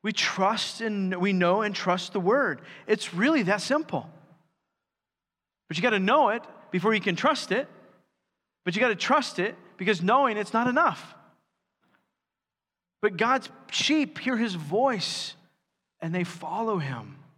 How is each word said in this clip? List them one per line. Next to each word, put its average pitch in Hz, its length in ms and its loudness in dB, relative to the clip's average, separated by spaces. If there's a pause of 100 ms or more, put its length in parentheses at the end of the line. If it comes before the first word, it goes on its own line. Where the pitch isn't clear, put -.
We 214 100 -2
trust - 680 -2
and 196 340 -2
we 190 180 2
know 180 300 4
and 208 120 -2
trust - 380 -2
the 202 60 -2
word. 196 420 2 (260)
It's 214 260 -2
really 254 300 2
that 190 160 2
simple. 277 500 -2 (1600)
But 160 80 -8
you 175 80 0
gotta 226 160 2
know 233 300 4
it 226 140 -2 (280)
before 185 220 2
you 214 80 0
can 185 140 -2
trust 269 360 0
it. 254 160 -2 (960)
But 175 120 -4
you 220 40 -2
gotta 240 160 2
trust 254 440 0
it 202 160 -2 (220)
because 185 240 0
knowing 226 360 4
it's 208 160 -6
not 233 140 2
enough. 254 480 0 (1900)
But 208 160 0
God's 240 320 0 (220)
sheep - 480 0
hear 254 180 0
his 220 160 0
voice 185 840 -2 (640)
and 165 140 -6
they 180 100 0
follow 185 540 -4
him. 123 400 -8 (200)